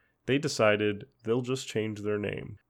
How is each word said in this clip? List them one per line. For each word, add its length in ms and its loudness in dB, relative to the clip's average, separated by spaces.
they 140 2
decided 680 2
they'll 180 0
just 260 -6
change 320 -4
their 180 -2
name. 380 -6